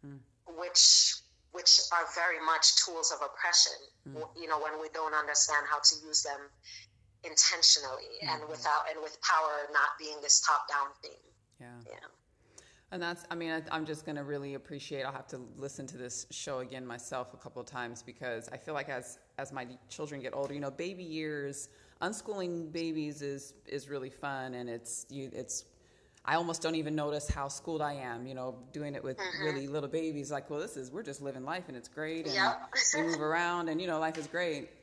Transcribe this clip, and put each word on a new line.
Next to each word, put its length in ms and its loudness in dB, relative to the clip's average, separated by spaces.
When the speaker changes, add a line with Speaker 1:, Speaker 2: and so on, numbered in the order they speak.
Speaker 1:
Mm. 140 -14
Speaker 2:
which, 580 8
which 260 8
are 120 4
very 260 2
much 340 6
tools 380 2
of 80 -4
oppression, 580 4
Speaker 1:
Mm. 140 -12
Speaker 2:
w-, 220 -10
you 80 -8
know, 100 2
when 180 -2
we 120 -6
don't 240 -4
understand 540 2
how 120 0
to 200 6
use 240 0
them 280 -6
intentionally 1000 4
and 200 0
Speaker 1:
Mm-hmm. 100 -8
Speaker 2:
without, 380 0
and 120 -6
with 200 -8
power 500 4
not 260 4
being 240 -8
this 200 8
top-down 600 2
thing. 180 -14
Speaker 1:
Yeah. 200 -16
Speaker 2:
Yeah. 180 -14
Speaker 1:
And 100 -4
that's, 300 -4
I 40 -4
mean, 160 -2
I, 200 0
I'm 140 -2
just 200 -8
gonna 180 -4
really 300 -4
appreciate, 500 -8
I'll 80 -2
have 180 -10
to 80 -10
listen 300 -8
to 100 -12
this 320 -8
show 300 -6
again 260 -8
myself 480 -6
a 40 -18
couple 240 -12
of 60 -10
times 360 -8
because 480 -6
I 60 -10
feel 160 -8
like 160 -4
as, 280 -6
as 140 -6
my 160 -8
children 320 -6
get 120 -6
older, 200 -2
you 60 -4
know, 120 -2
baby 320 -6
years, 640 -4
unschooling 680 -4
babies 500 -2
is, 320 -6
is 240 -6
really 220 -6
fun. 420 -4
And 160 -6
it's, 400 -6
you, 240 -8
it's, 320 -6
I 120 4
almost 260 2
don't 140 2
even 200 0
notice 320 0
how 200 0
schooled 340 -4
I 120 0
am, 340 -6
you 80 -8
know, 240 -6
doing 240 -6
it 80 -8
with 140 -4
Speaker 2:
Mm-hmm. 260 -4
Speaker 1:
really 240 -2
little 220 -2
babies. 420 -2
Like, 180 -4
well, 100 -2
this 180 -6
is, 140 -8
we're 120 -8
just 180 -8
living 220 -6
life 240 -4
and 80 -10
it's 140 -12
great. 380 -4
And 80 0
Speaker 2:
Yeah. 200 6
Speaker 1:
we 80 2
move 200 2
around 480 2
and, 120 0
you 60 -2
know, 120 0
life 180 0
is 100 -6
great. 420 -2